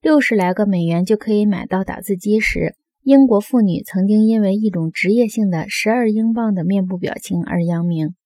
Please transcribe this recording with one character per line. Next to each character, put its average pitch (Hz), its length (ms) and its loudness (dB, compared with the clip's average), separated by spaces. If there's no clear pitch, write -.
六 311 180 4
十 240 140 -2
来 185 180 2
个 202 140 0
美 185 160 0
元 170 220 0
就 214 120 2
可 214 160 -4
以 208 140 2
买 202 180 -2
到 190 200 -4
打 - 160 -10
字 190 160 -4
机 208 240 0
时， - 340 -2
英 269 240 6
国 208 120 2
妇 233 220 0
女 185 200 0
曾 190 260 -2
经 214 180 4
因 220 160 2
为 196 140 2
一 214 120 0
种 165 220 -2
职 180 220 -2
业 233 160 2
性 214 200 -2
的 165 200 -2
十 - 220 -4
二 233 200 0
英 226 220 0
镑 220 220 0
的 170 100 -2
面 190 220 0
部 185 120 -6
表 - 240 -6
情 175 220 -4
而 175 180 -2
扬 170 240 -2
名。 165 380 -4